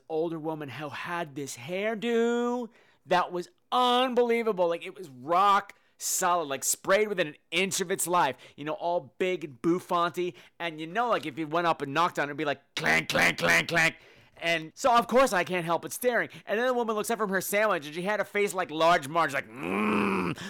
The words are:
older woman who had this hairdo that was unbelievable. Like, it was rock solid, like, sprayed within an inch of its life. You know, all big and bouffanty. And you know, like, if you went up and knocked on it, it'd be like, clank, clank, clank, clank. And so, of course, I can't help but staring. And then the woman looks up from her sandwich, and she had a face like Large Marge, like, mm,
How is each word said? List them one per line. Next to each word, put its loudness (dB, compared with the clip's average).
older -2
woman -6
who -10
had -8
this -10
hairdo 0
that 2
was -6
unbelievable. 2
Like, -2
it -12
was -14
rock 4
solid, 0
like, -4
sprayed 2
within -2
an -14
inch 0
of -4
its -2
life. 2
You -10
know, -4
all -4
big -2
and -16
bouffanty. 0
And -8
you -8
know, -2
like, 0
if -8
you -4
went 0
up 2
and -6
knocked 0
on 0
it, -8
it'd -8
be -4
like, -2
clank, 0
clank, 2
clank, 2
clank. 2
And -2
so, 4
of 6
course, 6
I 2
can't -2
help 2
but -10
staring. 0
And -2
then 2
the 2
woman 0
looks -2
up -2
from -2
her 2
sandwich, 0
and -12
she -6
had -2
a 0
face 0
like -2
Large 4
Marge, 0
like, -4
mm, -2